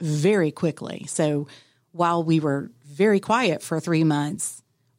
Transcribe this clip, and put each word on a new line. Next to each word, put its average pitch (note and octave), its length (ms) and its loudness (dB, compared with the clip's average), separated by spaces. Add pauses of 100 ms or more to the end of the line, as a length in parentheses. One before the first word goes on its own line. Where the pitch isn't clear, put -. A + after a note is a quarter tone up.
very D#3+ 500 2
quickly. - 560 -6
So D3 400 -2 (440)
while E3+ 320 0
we D#3+ 160 4
were C#3 320 -2 (120)
very G3 360 2
quiet G#3+ 420 0
for E3 180 -4
three D#3+ 240 2
months, D3+ 600 -2 (360)